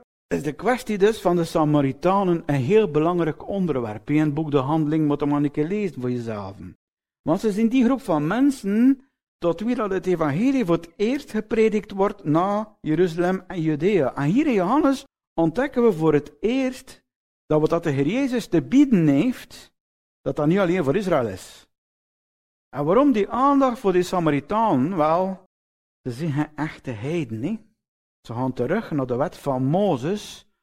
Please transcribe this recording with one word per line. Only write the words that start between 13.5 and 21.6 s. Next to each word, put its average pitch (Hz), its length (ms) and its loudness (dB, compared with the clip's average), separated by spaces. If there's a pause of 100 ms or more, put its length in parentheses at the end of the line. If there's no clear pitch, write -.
Judea. 156 540 0
En 139 80 -4
hier 233 240 2
in 254 60 2
Johannes 254 520 0 (280)
ontdekken 240 500 0
we 220 100 4
voor 156 200 2
het 143 260 0
eerst 254 640 -4 (420)
dat 151 140 2
wat 156 100 4
dat 165 140 0
de 165 60 -2
Heer 139 180 0
Jezus 240 400 -2
te 165 140 2
bieden 202 460 4
heeft, - 680 0 (480)
dat 143 140 -4
dat 151 120 0
niet 185 120 4
alleen 180 240 2
voor 139 120 0
Israël 170 320 0
is. - 360 -14 (1080)